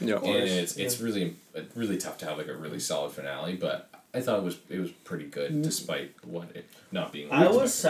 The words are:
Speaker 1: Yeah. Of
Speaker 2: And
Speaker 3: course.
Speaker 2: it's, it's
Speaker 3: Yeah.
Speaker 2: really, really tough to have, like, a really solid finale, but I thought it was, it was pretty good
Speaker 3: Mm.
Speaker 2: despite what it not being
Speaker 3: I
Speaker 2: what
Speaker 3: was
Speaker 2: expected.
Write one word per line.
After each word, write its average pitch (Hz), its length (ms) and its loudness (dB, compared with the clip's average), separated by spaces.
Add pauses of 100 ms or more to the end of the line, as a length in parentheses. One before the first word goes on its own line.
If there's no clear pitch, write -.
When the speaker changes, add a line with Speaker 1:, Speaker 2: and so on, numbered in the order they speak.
Speaker 1:
Yeah. 110 140 2
Of 92 80 0
Speaker 2:
And 101 100 2
Speaker 3:
course. 98 180 2
Speaker 2:
it's, 87 260 0
it's 98 220 0
Speaker 3:
Yeah. 113 60 -4
Speaker 2:
really, 95 300 0 (400)
really 107 220 0
tough - 220 -6
to 82 60 -10
have, 76 120 -4
like, 76 120 -6
a 76 60 -8
really 78 240 -6
solid 71 340 -2
finale, 71 420 -4
but - 340 -2 (240)
I 123 60 -2
thought 110 200 2
it 95 40 0
was, 87 140 -2 (120)
it 92 100 -4
was 87 120 -2
pretty - 340 -8
good 73 280 -4
Speaker 3:
Mm. 151 100 2
Speaker 2:
despite - 500 -4 (120)
what - 300 -8
it - 100 -12 (260)
not - 220 -4
being - 180 -8
Speaker 3:
I 139 140 6
Speaker 2:
what 202 160 8
Speaker 3:
was 247 100 4
Speaker 2:
expected. - 0 - (180)